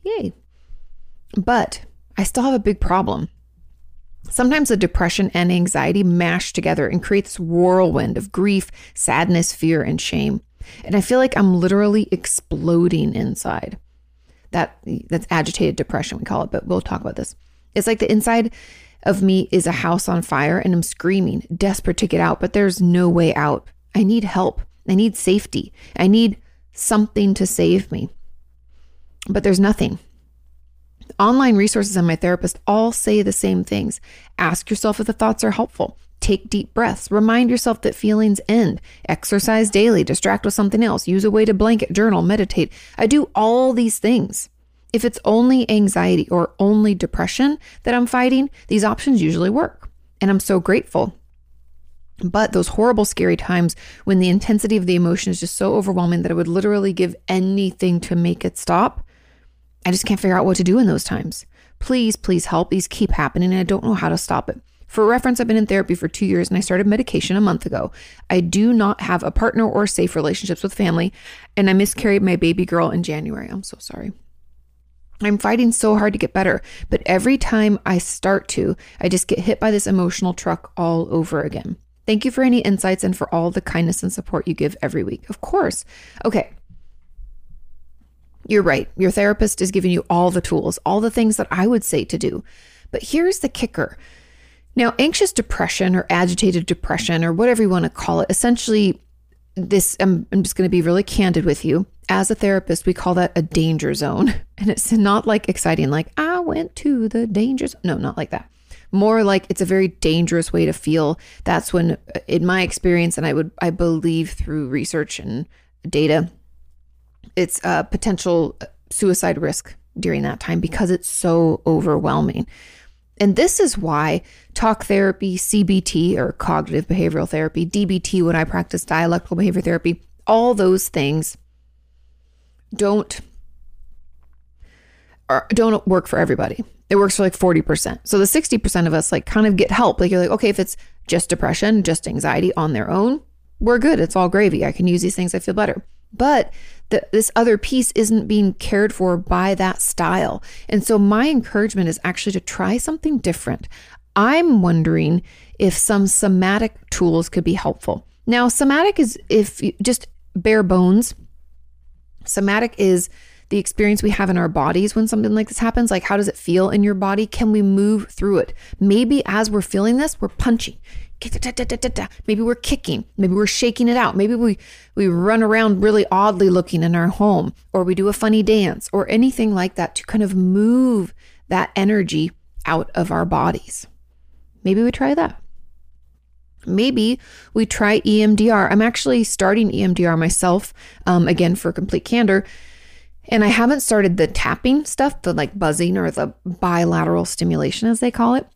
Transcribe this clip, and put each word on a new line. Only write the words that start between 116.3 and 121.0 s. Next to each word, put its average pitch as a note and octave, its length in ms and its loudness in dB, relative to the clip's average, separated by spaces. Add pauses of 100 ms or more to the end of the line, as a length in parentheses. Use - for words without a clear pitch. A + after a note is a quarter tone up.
it's F3 280 -2
a F3 260 -2
potential E3+ 640 -2 (360)
suicide F3+ 480 0
risk - 360 -6 (240)
during D3 220 -2
that C#3 180 -6
time E3+ 200 -4
because F3 320 -2
it's - 180 -4